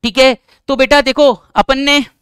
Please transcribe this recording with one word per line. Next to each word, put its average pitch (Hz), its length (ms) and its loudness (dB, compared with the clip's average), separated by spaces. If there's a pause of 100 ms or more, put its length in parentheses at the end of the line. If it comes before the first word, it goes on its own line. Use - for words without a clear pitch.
ठीक 226 140 -6
है? 262 200 2 (320)
तो 269 60 -2
बेटा 262 260 2
देखो, 262 300 0 (240)
अपन 269 240 0
ने 285 260 -2 (160)